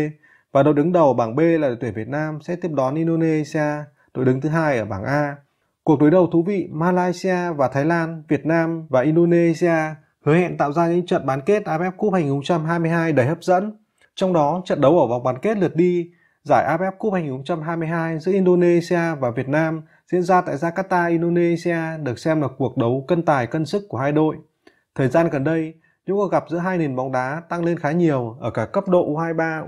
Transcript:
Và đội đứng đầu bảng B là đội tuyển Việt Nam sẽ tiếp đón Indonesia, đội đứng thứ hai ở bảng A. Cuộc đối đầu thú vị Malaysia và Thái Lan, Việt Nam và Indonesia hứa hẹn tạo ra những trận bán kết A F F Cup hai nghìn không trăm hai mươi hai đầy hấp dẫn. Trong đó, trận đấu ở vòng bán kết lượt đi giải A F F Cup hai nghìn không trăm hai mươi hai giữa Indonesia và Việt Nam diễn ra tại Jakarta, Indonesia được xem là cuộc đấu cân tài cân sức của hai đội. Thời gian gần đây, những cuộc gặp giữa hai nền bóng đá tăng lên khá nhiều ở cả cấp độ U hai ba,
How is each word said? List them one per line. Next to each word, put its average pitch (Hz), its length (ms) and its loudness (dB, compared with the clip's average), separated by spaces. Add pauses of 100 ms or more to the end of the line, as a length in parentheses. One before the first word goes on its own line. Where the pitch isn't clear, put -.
(520)
Và 139 100 4
đội 151 120 4
đứng 151 180 2
đầu 151 220 4
bảng 117 220 -2
B 151 40 0
là 165 280 2
đội 120 120 -2
tuyển 117 140 -6
Việt 110 140 -8
Nam 156 340 -6
sẽ 175 140 -8
tiếp 175 180 -8
đón 135 200 0
Indonesia, 160 720 0 (460)
đội 131 100 -2
đứng 127 160 2
thứ 151 80 -4
hai 151 300 0
ở 107 60 -2
bảng 101 200 -6
A. 143 320 -2 (480)
Cuộc 147 160 4
đối 151 100 6
đầu 180 160 6
thú 170 160 0
vị 196 300 -4
Malaysia 180 840 -2
và 131 120 2
Thái 135 160 -2
Lan, 165 440 -2
Việt 151 180 0
Nam 165 420 0
và 127 120 2
Indonesia 170 760 4 (480)
hứa 147 100 4
hẹn 165 220 2
tạo 147 160 0
ra 170 160 2
những 175 180 0
trận 160 200 0
bán 135 200 -2
kết 202 180 2
A 160 140 -4
F - 20 -4
F 180 120 -2
Cup 202 200 -2
hai 185 100 2
nghìn 139 100 0
không 139 100 -2
trăm 165 220 0
hai 170 140 -2
mươi 165 120 0
hai 165 220 0
đầy 127 140 4
hấp 165 180 -4
dẫn. 190 320 0 (380)
Trong 185 180 -2
đó, 160 320 2
trận 165 160 -2
đấu 156 200 6
ở 127 60 4
vòng 120 160 -2
bán 127 160 -2
kết 214 200 -2
lượt 165 180 -2
đi 175 340 2 (340)
giải 131 200 4
A 156 120 0
F 165 40 -4
F 190 180 -2
Cup 220 140 -2
hai 180 100 -2
nghìn 143 100 -6
không 131 120 -10
trăm 165 180 -6
hai 165 140 -6
mươi 165 120 -4
hai 165 300 -2
giữa 185 140 -2
Indonesia 175 880 2
và 123 100 0
Việt 131 180 -6
Nam 160 340 0 (300)
diễn 180 100 0
ra 180 180 4
tại 160 160 -6
Jakarta, 170 540 -2
Indonesia 170 680 0 (240)
được 123 160 -4
xem 156 220 0
là 135 80 0 (100)
cuộc 127 180 -2
đấu 131 320 0
cân 170 140 0
tài 139 240 2
cân 156 200 -4
sức 202 220 -4
của 113 100 -8
hai 139 140 0
đội. 156 240 2 (580)
Thời 131 140 0
gian 165 240 2
gần 135 120 -2
đây, 160 300 -2 (320)
những 185 100 -2
cuộc 190 160 -2
gặp 147 160 0
giữa 165 100 -4
hai 185 200 -2
nền 139 180 -2
bóng 131 160 -4
đá 131 360 -4
tăng 170 160 -6
lên 170 140 -2
khá 147 140 -2
nhiều 139 480 0
ở 120 100 -4
cả 110 160 -4
cấp 196 220 -2
độ 180 160 4
U 147 120 -2
hai 165 180 -4
ba, 160 340 -4